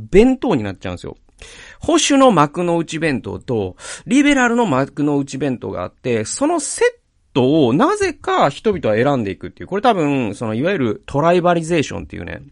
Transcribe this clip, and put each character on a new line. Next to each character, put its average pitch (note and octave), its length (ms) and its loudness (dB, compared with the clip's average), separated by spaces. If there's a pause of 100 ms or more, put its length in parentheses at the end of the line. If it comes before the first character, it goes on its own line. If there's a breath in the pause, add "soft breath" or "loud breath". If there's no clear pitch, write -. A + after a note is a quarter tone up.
弁 B3 280 6
当 A#3+ 180 0
に G#2+ 80 -2
な G2 100 -6
っ - 20 -12
ち - 120 -12
ゃ - 20 -6
う F2+ 40 -6
ん - 20 -6
で - 60 -14
す - 40 -14
よ。 - 120 -12 (640 loud breath)
保 D4+ 140 0
守 D4 240 2
の C4 140 8
幕 D#3 320 2
の E3+ 140 0
内 D#3+ 200 -6
弁 D3+ 240 -2
当 F#2+ 160 -10
と、 G2 380 -6 (320 loud breath)
リ C4 160 4
ベ D4 100 4
ラ B3 140 4
ル A#3 80 0
の A#3+ 100 2
幕 C#3 380 -2
の D3 160 0
内 C3+ 180 -6
弁 C3 220 -4
当 G#2 100 -8
が F2+ 140 -6
あ F#2 60 -8
っ - 40 -16
て、 A2+ 320 -2
そ - 220 -2
の E4+ 120 0
セ - 240 -4
ッ B4 180 0 (340)
ト C3 340 4
を A2+ 60 2
な D4+ 240 2
ぜ F#4+ 160 -2
か D#4 360 0
人 G#3 240 -2
々 B2 160 -4
は G#2 60 0
選 C3 260 2
ん - 20 -4
で G2 80 -4
い E2+ 60 -10
く F2+ 100 -14
っ D#2+ 40 -12
て - 120 -18
い - 20 -10
う。 - 20 -14
こ F#3 80 -6
れ G#3 60 -4
多 A#3+ 120 4
分、 C#3 420 -2
そ B2 100 -8
の、 A2 80 -4
い A#2+ 100 -4
わ F#3 80 0
ゆ G3+ 60 -2
る A2+ 280 -2
ト C#3+ 160 -2
ラ E3+ 120 4
イ F3+ 80 2
バ F3 120 2
リ E3+ 100 -2
ゼ E3 140 -2
ー C#3 60 2
シ - 100 -8
ョ F#2 80 -8
ン - 20 -14
っ - 20 -14
て F2 100 -16
い F2+ 40 -10
う F2 60 -12
ね、 E2+ 160 -12 (100)